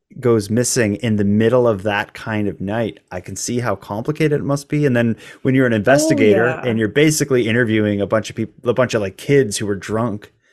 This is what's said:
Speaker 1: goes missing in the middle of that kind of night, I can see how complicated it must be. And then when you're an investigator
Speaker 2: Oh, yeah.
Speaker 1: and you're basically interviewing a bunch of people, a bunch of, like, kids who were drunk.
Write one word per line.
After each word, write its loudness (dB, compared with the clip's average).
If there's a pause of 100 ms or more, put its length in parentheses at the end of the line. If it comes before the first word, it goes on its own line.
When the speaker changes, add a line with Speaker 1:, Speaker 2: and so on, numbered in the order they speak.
(200)
Speaker 1:
goes 2
missing 0
in -2
the 0
middle 4
of 0
that -4
kind -6
of -8
night, -4 (120)
I -8
can -14
see -6
how -6
complicated -4
it -8
must -4
be. 0
And 2
then 0 (260)
when 2
you're 4
an 2
investigator 4
Speaker 2:
Oh, -6
yeah. -2
Speaker 1:
and 0
you're 0
basically 2
interviewing 2
a -2
bunch -2
of -16
people, -8
a 2
bunch 0
of, 0
like, -8
kids 0
who -6
were -2
drunk. -6 (220)